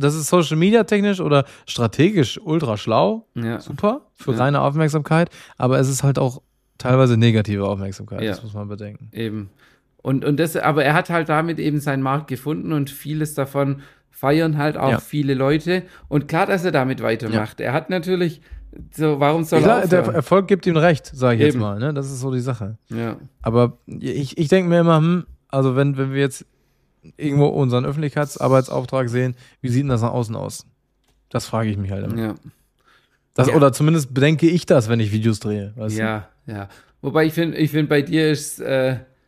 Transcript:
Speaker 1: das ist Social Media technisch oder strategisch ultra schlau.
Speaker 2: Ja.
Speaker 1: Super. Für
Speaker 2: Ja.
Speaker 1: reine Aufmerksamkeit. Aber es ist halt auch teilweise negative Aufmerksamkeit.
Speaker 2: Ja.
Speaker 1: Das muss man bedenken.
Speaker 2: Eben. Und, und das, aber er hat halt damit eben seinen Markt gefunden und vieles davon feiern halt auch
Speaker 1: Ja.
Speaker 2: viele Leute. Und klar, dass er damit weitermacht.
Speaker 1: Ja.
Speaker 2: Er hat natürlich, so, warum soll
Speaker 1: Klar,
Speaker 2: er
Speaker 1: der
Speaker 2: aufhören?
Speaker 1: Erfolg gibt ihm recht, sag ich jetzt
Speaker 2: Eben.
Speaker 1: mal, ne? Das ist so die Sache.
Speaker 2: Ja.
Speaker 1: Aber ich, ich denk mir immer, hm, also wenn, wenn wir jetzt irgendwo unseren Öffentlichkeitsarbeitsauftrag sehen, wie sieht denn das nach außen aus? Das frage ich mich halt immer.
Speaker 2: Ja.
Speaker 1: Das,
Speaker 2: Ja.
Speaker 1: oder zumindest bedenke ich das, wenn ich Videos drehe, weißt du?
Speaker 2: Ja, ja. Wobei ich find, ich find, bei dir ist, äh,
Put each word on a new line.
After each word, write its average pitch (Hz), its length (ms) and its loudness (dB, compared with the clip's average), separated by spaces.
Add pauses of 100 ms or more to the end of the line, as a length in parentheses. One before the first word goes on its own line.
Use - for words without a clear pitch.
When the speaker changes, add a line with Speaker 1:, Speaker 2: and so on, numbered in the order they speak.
Speaker 1:
das 147 100 2
ist 156 140 -6
Social 160 300 2
Media 208 260 4
technisch 202 380 0
oder 143 240 2 (200)
strategisch 151 800 0
ultra 156 340 -2
schlau. 175 560 0
Speaker 2:
Ja. 117 280 -4
Speaker 1:
Super. 208 400 -2 (120)
Für - 200 -6
Speaker 2:
Ja. 110 60 -2
Speaker 1:
reine 139 220 2
Aufmerksamkeit. 156 680 0 (280)
Aber 127 220 2
es 131 80 2
ist 135 160 -2
halt 139 160 2
auch 131 220 -2 (360)
teilweise 127 400 4
negative 107 480 2
Aufmerksamkeit. 98 560 -8
Speaker 2:
Ja. 107 100 -4
Speaker 1:
Das - 120 -8
muss 107 100 -14
man 104 140 -10
bedenken. 104 460 -14
Speaker 2:
Eben. 107 360 -8 (520)
Und, 135 240 -2
und 147 120 2
das, 165 200 0
aber 147 260 2
er 147 100 2
hat 180 160 0
halt 165 200 -2
damit 160 300 -2
eben 151 200 0
seinen 139 240 -2
Markt 143 240 -2
gefunden 151 460 -6
und 139 160 -2
vieles 151 460 -6
davon 139 480 -2 (280)
feiern 156 460 0
halt 147 180 -2
auch 135 160 0
Speaker 1:
Ja. - 80 2
Speaker 2:
viele 143 340 -2
Leute. 160 500 0 (260)
Und 147 180 0
klar, 170 180 0
dass 196 200 0
er 180 60 0
damit 131 300 0
weitermacht. 113 600 -2
Speaker 1:
Ja. 110 60 -4
Speaker 2:
Er 120 60 -2
hat - 160 -4
natürlich, 180 520 -2 (500)
so, 151 280 0
warum 156 240 2
soll 160 180 4
Speaker 1:
Klar, 202 200 6
Speaker 2:
er 190 60 0
Speaker 1:
der 180 140 4
Speaker 2:
aufhören? - 140 -2
Speaker 1:
Erfolg 175 320 2
gibt 196 180 0
ihm 170 120 2
recht, 156 360 2
sag 127 220 2
ich 110 60 0
jetzt 110 120 4
Speaker 2:
Eben. 123 80 0
Speaker 1:
mal, 101 180 -4
ne? 147 140 -4
Das 139 140 -6
ist 135 120 -10
so 131 140 -6
die 123 80 -2
Sache. 110 360 -6 (120)
Speaker 2:
Ja. 113 280 -6 (260)
Speaker 1:
Aber 120 420 2
ich, 135 520 -8
ich 160 120 0
denk 185 180 4
mir 170 140 4
immer, 165 160 4
hm, 170 280 2 (240)
also 135 260 0
wenn, 139 220 2
wenn 135 140 -4
wir 139 100 -4
jetzt 131 240 -4 (720)
irgendwo 143 300 2
unseren 127 380 0
Öffentlichkeitsarbeitsauftrag 131 1200 -2
sehen, 123 260 -2 (260)
wie 127 80 -6
sieht 127 140 2
denn 139 60 -4
das 117 120 0
nach 117 100 -2
außen 113 240 -4
aus? 101 300 -10 (640)
Das - 160 -6
frage 113 240 -2
ich 101 80 -4
mich 98 140 -6
halt 98 140 -6
immer. 113 160 -6
Speaker 2:
Ja. 110 140 -6 (1000)
Speaker 1:
Das, 127 120 4
Speaker 2:
Ja. - 80 2
Speaker 1:
oder 143 180 8
zumindest 151 400 2
bedenke 151 340 4
ich 165 180 2
das, 120 240 4
wenn 117 100 2
ich 104 120 0
Videos 110 280 0
drehe, 104 360 -6
weißt 110 220 -6
du? 110 40 -2
Speaker 2:
Ja, 110 260 -4 (180)
ja. 101 220 -12 (340)
Wobei 156 240 0
ich 156 80 -2
find, 165 220 -2
ich 151 160 0
find, 147 180 0
bei 143 120 2
dir 156 300 0
ist, - 280 -6
äh, 131 380 0 (300)